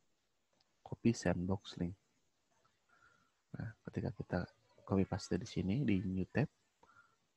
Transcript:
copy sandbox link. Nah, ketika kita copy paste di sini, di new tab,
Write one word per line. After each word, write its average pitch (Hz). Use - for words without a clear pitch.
copy -
sandbox 90
link. 87
Nah, 110
ketika -
kita -
copy 98
paste -
di 90
sini, 95
di 113
new 92
tab, 143